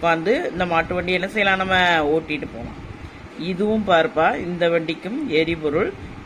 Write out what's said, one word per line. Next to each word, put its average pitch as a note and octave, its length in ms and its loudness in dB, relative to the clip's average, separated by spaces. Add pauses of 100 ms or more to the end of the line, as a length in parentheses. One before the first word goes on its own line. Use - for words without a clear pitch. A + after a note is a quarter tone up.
உட்காந்து E3+ 480 2
இந்த F3+ 160 -2
மாட்டு E3 280 0
வண்டி F3+ 180 -2
என்ன F#3 160 0
செய்யலாம்? G3 380 2
நம்ம F#3 80 2 (300)
ஓட்டிட்டு D3+ 480 0
போகலாம். - 360 -12 (500)
இதுவும் G3+ 480 0
பார்ப்பா, E3 520 4
இந்த E3+ 300 0
வண்டிக்கும் E3+ 600 -2
எரிபொருள் D#3+ 640 0 (340)